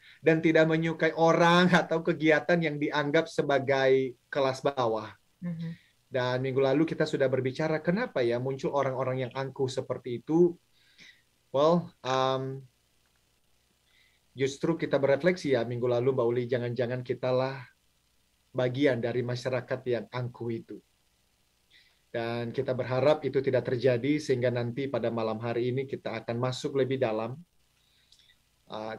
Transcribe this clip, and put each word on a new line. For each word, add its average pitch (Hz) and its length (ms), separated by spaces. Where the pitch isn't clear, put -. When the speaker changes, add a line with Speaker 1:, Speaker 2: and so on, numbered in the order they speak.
Speaker 1:
dan 160 160
tidak 160 320
menyukai 160 480
orang 170 560
atau 165 320
kegiatan 156 560
yang 147 160
dianggap 147 480
sebagai 135 880
kelas 131 320
bawah. 113 480
Speaker 2:
Mhm. 165 280
Speaker 1:
Dan 127 400
minggu 135 160
lalu 139 240
kita 160 240
sudah 135 160
berbicara 131 560
kenapa 196 400
ya 117 160
muncul 135 400
orang-orang 131 480
yang 117 80
angkuh 131 380
seperti 120 500
itu. 170 320
Well, 165 400
em, 131 560
justru 156 400
kita 147 240
berefleksi 139 560
ya 117 80
minggu 120 220
lalu, 123 260
Mbak 120 160
Uli, 123 160
jangan-jangan 120 560
kitalah 127 600
bagian 127 480
dari 120 240
masyarakat 123 600
yang 113 260
angkuh 120 400
itu. 110 240
Dan 117 400
kita 131 160
berharap 127 560
itu 131 160
tidak 123 240
terjadi 127 560
sehingga 127 240
nanti 120 400
pada 117 240
malam 110 320
hari 120 320
ini 135 80
kita 113 400
akan 117 160
masuk 131 400
lebih 131 160
dalam. 113 400
Uh, 110 280